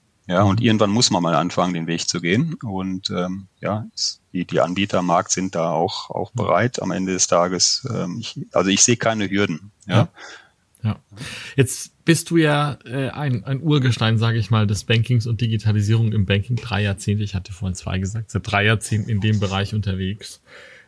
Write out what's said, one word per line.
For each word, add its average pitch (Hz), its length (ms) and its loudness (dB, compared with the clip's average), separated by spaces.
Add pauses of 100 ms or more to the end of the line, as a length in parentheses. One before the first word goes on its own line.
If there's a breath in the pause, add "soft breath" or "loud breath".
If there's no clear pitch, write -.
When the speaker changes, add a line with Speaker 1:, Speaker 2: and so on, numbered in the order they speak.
(280)
Speaker 1:
Ja, 90 160 2
und 101 160 4
Speaker 2:
Mhm. 120 60 0
Speaker 1:
irgendwann 110 240 4
muss 113 200 2
man 90 140 2
mal 82 120 2
anfangen, 90 380 0
den 82 140 -4
Weg 85 220 -4
zu - 100 -4
gehen. 113 360 0
Und, 95 560 -6
ähm, 92 360 -6 (140)
ja, 104 240 -4 (100)
es, - 240 -6 (140)
die, 90 120 -4
die 78 140 0
Anbieter 90 400 0
am 90 60 0
Markt 87 260 0
sind 92 240 -4
da 82 140 0
auch, 82 400 -2
auch - 240 -8
Speaker 2:
Mhm. - 40 -6
Speaker 1:
bereit 87 440 0
am 95 100 -4
Ende 92 220 -2
des 87 140 0
Tages. 90 680 0
Ähm, 92 260 -6
ich, - 200 -10 (120)
also 92 180 0
ich 98 140 4
sehe 117 140 4
keine 107 320 -2
Hürden. 98 420 -2 (160)
Ja. 90 80 0
Speaker 2:
Ja. - 140 4 (720 loud breath)
Ja. 107 120 0 (600 loud breath)
Jetzt - 500 -2
bist 160 240 2
du 170 80 2
ja, 147 480 2
äh, 127 240 -4
ein, 127 360 -2
ein 135 160 -4
Urgestein, 127 560 2
sage 113 200 2
ich 110 140 -2
mal, 107 160 4
des 104 160 -2
Bankings 117 440 2
und 113 140 -2
Digitalisierung 110 720 2
im 104 120 2
Banking. 98 300 2
Drei 101 280 -2
Jahrzehnte, 101 400 0
ich 101 100 -4
hatte 92 180 -6
vorhin 92 240 -4
zwei 92 220 -4
gesagt, 101 340 -4
seit 98 200 -4
drei 101 140 4
Jahrzehnten 107 440 2
in 107 100 0
dem 107 200 2
Bereich 98 340 0
unterwegs. 98 680 -4 (460 loud breath)